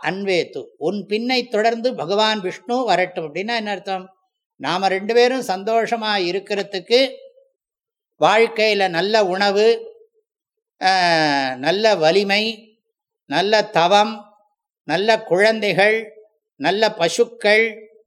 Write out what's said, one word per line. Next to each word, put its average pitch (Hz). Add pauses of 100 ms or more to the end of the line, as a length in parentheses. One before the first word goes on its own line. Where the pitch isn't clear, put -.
அன்வேத்து, 175 (120)
உன் 180
பின்னை 240
தொடர்ந்து 226
பகவான் 214
விஷ்ணு 240
வரட்டும். 180
அப்படின்னா 196
என்ன 214
அர்த்தம்? 185 (460)
நாம 175
ரெண்டு 196
பேரும் 247
சந்தோஷமா 214
இருக்கிறதுக்கு 196 (1080)
வாழ்க்கையில 214
நல்ல 196
உணவு, 202 (840)
ஆ, 160
நல்ல 190
வலிமை, 202 (480)
நல்ல 185
தவம், 208 (580)
நல்ல 208
குழந்தைகள், 214 (420)
நல்ல 202
பசுக்கள், 214 (180)